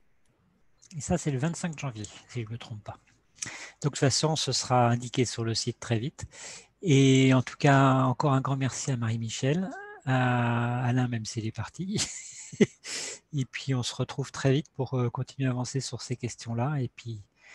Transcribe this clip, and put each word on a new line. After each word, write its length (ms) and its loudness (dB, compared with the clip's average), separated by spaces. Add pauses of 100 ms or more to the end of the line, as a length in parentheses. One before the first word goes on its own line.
(960)
Et 40 -10
ça, 180 0
c'est 140 -4
le 60 0
vingt-cinq 420 -4
janvier, 240 -8 (240)
si 140 -8
je 40 -10
ne 60 -12
me 60 -8
trompe 260 -14
pas. 160 -16 (420)
Donc, 80 -10 (320)
de 60 2
toute 100 -8
façon, 380 2
ce 160 -2
sera 360 4
indiqué 360 0
sur 180 -4
le 140 0
site 240 -4
très 180 0
vite. 280 -8 (540)
Et 540 6
en 80 4
tout 140 -8
cas, 480 6
encore 300 2
un 60 4
grand 160 0
merci 360 -2
à 40 0
Marie-Michel, 720 -2 (360)
à 800 2
Alain, 240 2
même 160 -4
s'il 220 -6
est 100 -4
parti. 440 -4 (520)
<laughs> 800 -2
Et 120 -2
puis, 300 -6
on 80 -2
se 120 -6
retrouve 380 -6
très 200 2
vite 220 0
pour, 200 -6
euh, 160 0
continuer 380 -4
à 40 0
avancer 280 -4
sur 220 -8
ces 140 -6
questions-là. 640 -4
Et 80 -2
puis, 340 -12 (320)